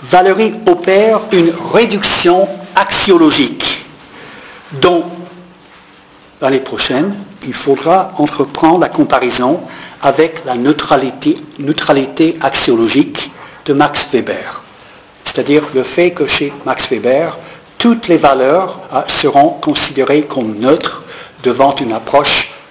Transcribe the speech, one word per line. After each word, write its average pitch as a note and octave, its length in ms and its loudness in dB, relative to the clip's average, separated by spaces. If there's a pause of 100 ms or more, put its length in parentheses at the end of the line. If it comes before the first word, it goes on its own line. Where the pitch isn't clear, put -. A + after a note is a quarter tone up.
Valéry F#3+ 500 2 (120)
opère G3 540 4 (120)
une E3+ 200 4 (200)
réduction G3 720 2 (300)
axiologique E3 1080 0 (960)
dont F3 240 4 (1400)
l'année C3+ 200 0
prochaine, C#3+ 540 -4 (320)
il B2 80 -8
faudra E3 640 0
entreprendre D3 640 0
la C#3+ 80 2
comparaison C3 720 0 (420)
avec D3 420 0
la B2+ 100 -4
neutralité, C3+ 840 0 (220)
neutralité D3 840 0
axiologique B2 880 0 (340)
de D3+ 80 -2
Max C#3+ 400 0
Weber. G2+ 500 -4 (600)
C'est-à-dire C#3+ 380 0 (120)
le C3 80 2
fait F3 280 0
que D#3 160 -4
chez C#3+ 260 -2 (140)
Max B2+ 240 -4
Weber, C3 460 0 (420)
toutes A#3 300 0
les D#3+ 100 4
valeurs, D3 600 2 (120)
euh, B2+ 160 0
seront C#3+ 420 4
considérées C#3 720 0
comme A2+ 360 -6
neutres C3+ 440 0 (400)
devant C3+ 340 2
une A#2 160 -4
approche B2+ 580 0 (200)